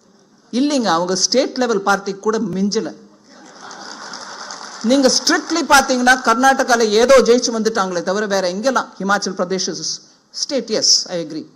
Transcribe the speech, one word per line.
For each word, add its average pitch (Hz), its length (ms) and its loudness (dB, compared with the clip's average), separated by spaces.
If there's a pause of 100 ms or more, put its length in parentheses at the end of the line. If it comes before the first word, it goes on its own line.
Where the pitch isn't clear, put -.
(520)
இல்லைங்க, 269 340 0
அவங்க 180 300 0
ஸ்டேட் 254 420 0
லெவல் 233 240 0
பார்ட்டி 196 320 0
கூட 214 260 -2
மிஞ்சல. 190 560 -4 (1900)
நீங்க 262 240 4
ஸ்ட்ரிக்ட்லி 330 640 0
பாத்தீங்கன்னா, 262 520 4
கர்நாடகால 254 580 2
ஏதோ 233 420 6
ஜெயிச்சு 247 280 4
வந்துட்டாங்களே 202 540 -2
தவிர, 196 220 -2
வேற 190 280 -2
எங்கெல்லாம், 220 340 -2 (120)
ஹிமாச்சல் 196 340 -2
பிரதேஷ் 185 340 -4
is 165 160 -8 (480)
state, 233 400 -6
yes, - 400 0
I 170 140 -6
agree. 156 200 -10 (100)